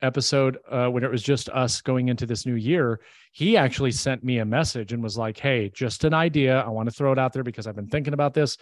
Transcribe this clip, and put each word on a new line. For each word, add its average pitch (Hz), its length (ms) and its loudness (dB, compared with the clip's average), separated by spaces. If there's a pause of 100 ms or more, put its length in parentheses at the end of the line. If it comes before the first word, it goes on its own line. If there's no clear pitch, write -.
episode, 131 560 2 (120)
uh, 123 180 0
when 123 160 0
it 131 80 -2
was 117 120 -2
just 139 260 0
us 127 320 -2
going 127 280 0
into 123 160 -2
this 113 200 -4
new 123 100 -2
year, 120 440 0 (320)
he 202 260 2
actually 135 340 2
sent 127 320 -4
me 123 160 0
a 110 60 0
message 117 480 -2
and 117 100 -4
was 107 140 -6
like, 110 220 -4
"Hey, 120 340 0
just - 300 -4
an 156 100 4
idea. 147 480 4
I 113 80 -4
wanna 113 220 -2
throw 139 200 0
it 131 80 2
out 131 140 2
there 135 100 -4
because 113 240 -8
I've 107 80 -10
been 104 140 -8
thinking 147 240 -2
about 143 200 0
this." 147 280 0